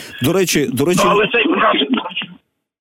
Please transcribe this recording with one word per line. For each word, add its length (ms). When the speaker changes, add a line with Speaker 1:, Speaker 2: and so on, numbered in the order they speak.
Speaker 1:
До 100
речі, 400
до 120
речі 200
Speaker 2:
Ну, 60
але 220
цей 120
кураж, 320